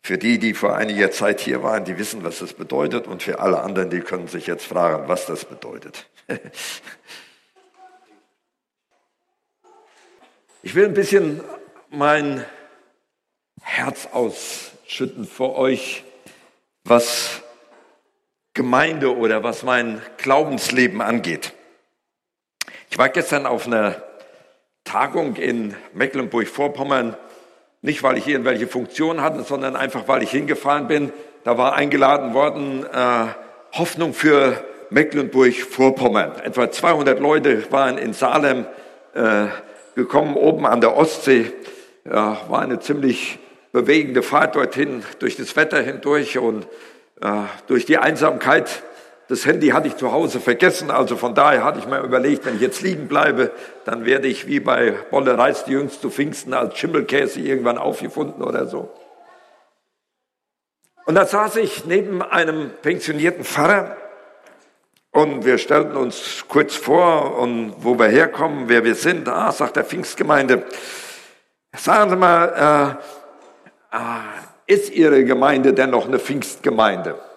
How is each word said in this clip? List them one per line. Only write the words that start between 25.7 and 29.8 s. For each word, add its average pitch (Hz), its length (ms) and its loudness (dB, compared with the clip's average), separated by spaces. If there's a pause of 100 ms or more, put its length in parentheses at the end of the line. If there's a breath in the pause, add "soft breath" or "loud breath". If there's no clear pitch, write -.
Mecklenburg-Vorpommern, 131 1200 -2 (640 loud breath)
nicht 143 220 -4
weil 131 160 2
ich 110 80 -6
irgendwelche 131 400 -2
Funktion 156 560 -4
hatte, 143 220 -4
sondern 135 320 -6
einfach, 135 320 -6